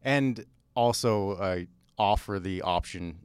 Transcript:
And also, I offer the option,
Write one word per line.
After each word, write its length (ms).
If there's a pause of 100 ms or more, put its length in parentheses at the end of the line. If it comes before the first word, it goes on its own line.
And 440 (300)
also, 680
I 260 (300)
offer 420
the 240
option, 600